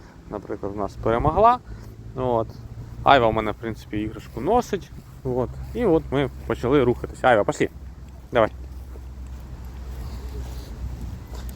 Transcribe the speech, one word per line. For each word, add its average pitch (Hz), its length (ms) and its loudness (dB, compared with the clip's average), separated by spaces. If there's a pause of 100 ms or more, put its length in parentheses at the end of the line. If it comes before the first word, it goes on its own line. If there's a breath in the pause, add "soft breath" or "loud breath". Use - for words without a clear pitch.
(300 loud breath)
наприклад, 104 440 -6
в 104 40 -8
нас 98 260 -4
перемогла. 160 560 6 (560 loud breath)
От. 120 320 2 (560)
Айва 135 240 8
в 110 60 4
мене, 107 180 0
в - 40 -2
принципі, 110 420 -6
іграшку 107 440 -6
носить. 208 500 0 (320)
От. 127 260 0 (240)
І 240 120 0
от 160 260 6
ми 135 180 2 (180)
почали 123 360 4
рухатись. - 400 0
Айва, 117 200 8
пошли. - 260 0 (640)
Давай. 113 200 4 (3000)